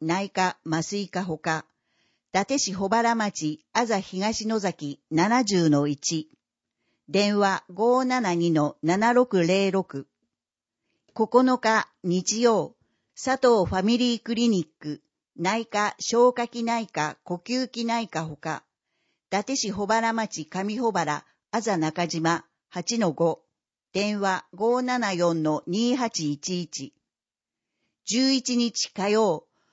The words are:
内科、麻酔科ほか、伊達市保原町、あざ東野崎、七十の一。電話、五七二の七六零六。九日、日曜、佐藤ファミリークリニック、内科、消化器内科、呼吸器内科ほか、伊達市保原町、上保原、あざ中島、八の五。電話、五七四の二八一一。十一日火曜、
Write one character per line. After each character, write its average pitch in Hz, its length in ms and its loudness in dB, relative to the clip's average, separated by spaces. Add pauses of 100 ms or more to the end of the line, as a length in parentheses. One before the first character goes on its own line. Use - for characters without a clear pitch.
内 180 280 -2
科、 185 360 -2
麻 165 180 -2
酔 202 260 -6
科 185 140 -6
ほ 160 140 -6
か、 160 280 -4 (640)
伊 - 40 -20
達 202 260 0
市 196 140 -4
保 190 160 -4
原 233 260 2
町、 175 580 -4
あ 233 120 2
ざ 214 140 0
東 208 480 -4
野 220 120 -2
崎、 160 500 -6
七 208 340 2
十 180 260 4
の 147 180 4
一。 156 420 -4 (800)
電 202 300 2
話、 196 300 2
五 240 360 2
七 240 300 0
二 170 160 2
の 147 320 2
七 208 300 2
六 247 300 4
零 190 280 2
六。 175 360 -4 (1040)
九 240 300 4
日、 220 440 2 (160)
日 185 380 -2
曜、 202 340 2 (400)
佐 262 220 -2
藤 233 320 4
フ 185 60 -4
ァ 185 80 0
ミ 233 140 4
リ 240 200 2
ー - 40 -12
ク 226 140 -4
リ 233 140 2
ニ 185 140 2
ッ - 40 -8 (120)
ク、 147 220 -10 (340)
内 214 300 -2
科、 208 340 -2
消 247 340 4
化 240 140 -4
器 240 160 -8
内 233 240 -4
科、 151 360 -4
呼 175 120 -6
吸 247 320 -4
器 233 180 -8
内 233 220 -2
科 160 180 -6
ほ 156 100 -12
か、 - 280 -10 (640)
伊 - 40 -8
達 208 260 -2
市 202 140 -4
保 196 160 -4
原 226 260 2
町、 214 320 -6
上 202 320 -6
保 233 140 0
原、 151 340 -2 (260)
あ 226 100 -2
ざ 208 160 -2
中 160 300 -2
島、 165 380 -2 (240)
八 233 300 -6
の 180 120 2
五。 160 320 0 (500)
電 208 280 -2
話、 190 320 -2
五 233 280 0
七 247 320 -2
四 170 300 2
の 151 240 0
二 233 300 0
八 165 340 -2
一 180 300 -6
一。 139 320 -12 (1120)
十 262 260 2
一 247 240 0
日 - 380 -2
火 202 160 -4
曜、 208 380 2 (260)